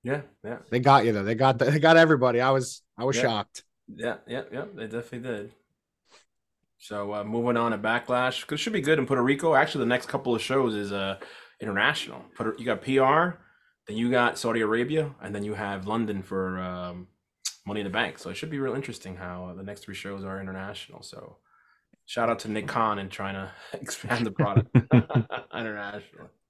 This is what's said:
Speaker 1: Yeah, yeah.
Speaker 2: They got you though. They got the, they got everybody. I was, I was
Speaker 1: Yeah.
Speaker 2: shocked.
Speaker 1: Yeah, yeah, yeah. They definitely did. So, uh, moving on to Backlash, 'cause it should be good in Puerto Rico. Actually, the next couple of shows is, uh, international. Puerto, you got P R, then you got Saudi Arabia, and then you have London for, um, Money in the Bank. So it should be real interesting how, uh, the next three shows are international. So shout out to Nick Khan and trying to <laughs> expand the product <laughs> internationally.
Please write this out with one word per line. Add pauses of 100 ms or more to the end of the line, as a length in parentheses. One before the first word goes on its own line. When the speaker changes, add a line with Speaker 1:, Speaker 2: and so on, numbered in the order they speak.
Speaker 1:
Yeah, (240)
yeah. (120)
Speaker 2:
They
got
you
though.
They
got
the,
they
got
everybody.
I
was, (160)
I
was
Speaker 1:
Yeah.
Speaker 2:
shocked. (240)
Speaker 1:
Yeah, (120)
yeah, (100)
yeah. (100)
They
definitely
did. (1300)
So,
uh,
moving
on
to
Backlash,
'cause
it
should
be
good
in
Puerto
Rico.
Actually,
the
next
couple
of
shows
is,
uh, (420)
international. (140)
Puerto,
you
got
P
R, (480)
then
you
got
Saudi
Arabia,
and
then
you
have
London
for,
um, (580)
Money
in
the
Bank.
So
it
should
be
real
interesting
how,
uh,
the
next
three
shows
are
international.
So (680)
shout
out
to
Nick
Khan
and
trying
to (220)
<laughs>
expand
the
product
<laughs>
internationally. (220)